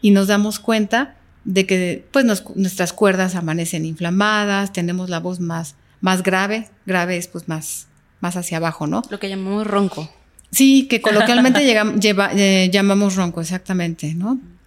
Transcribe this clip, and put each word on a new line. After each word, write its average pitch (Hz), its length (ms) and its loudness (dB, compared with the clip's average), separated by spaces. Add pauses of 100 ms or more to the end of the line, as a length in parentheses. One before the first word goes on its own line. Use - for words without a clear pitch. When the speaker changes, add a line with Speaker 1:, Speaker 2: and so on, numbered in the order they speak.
Speaker 1:
y 214 80 6
nos 196 180 6
damos 208 300 0
cuenta 226 580 -2 (280)
de 190 220 0
que, 185 440 -2
pues, 269 140 2
nos, 214 200 0 (120)
nuestras 185 360 -4
cuerdas 185 420 0
amanecen 165 500 -4
inflamadas, 196 880 -2
tenemos 180 380 -4
la 170 100 -4
voz 175 200 -8
más, 165 340 -8 (260)
más 185 220 0
grave. 202 460 -2 (180)
Grave 180 300 -2
es, 175 120 -8
pues, - 200 -14
más, - 380 -8 (340)
más 180 160 -6
hacia 175 220 -6
abajo, 160 280 -4
¿no? 180 240 -2
Speaker 2:
Lo 202 100 -10
que 202 80 -6
llamamos 196 380 -4
ronco. 202 440 -2 (420)
Speaker 1:
Sí, 269 360 6
que 226 120 0
coloquialmente 240 600 4
Speaker 2:
<laughs> 294 40 2
Speaker 1:
llegam-, 214 360 2
lleva-, 196 340 2
eh, 190 380 4
llamamos 196 440 2
ronco, 175 240 -2
exactamente, 170 720 -4
¿no? 208 240 -2 (280)